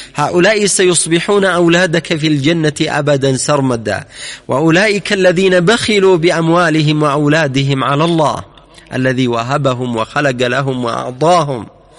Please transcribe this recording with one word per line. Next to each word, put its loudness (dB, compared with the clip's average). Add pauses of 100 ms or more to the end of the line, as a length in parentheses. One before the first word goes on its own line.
(140)
هؤلاء 0
سيصبحون 0
أولادك 0
في -4
الجنة 0
أبداً 0
سرمداً. -2 (440)
وأولئك 0
الذين 2
بخلوا 2
بأموالهم 2
وأولادهم 0
على 0
الله 0 (560)
الذي 0
وهبهم -2
وخلق -2
لهم -2
وأعطاهم، -2 (320)